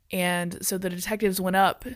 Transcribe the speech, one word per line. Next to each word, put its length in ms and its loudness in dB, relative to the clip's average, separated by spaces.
And 520 -2
so 140 -2
the 120 -2
detectives 500 -2
went 160 2
up 280 4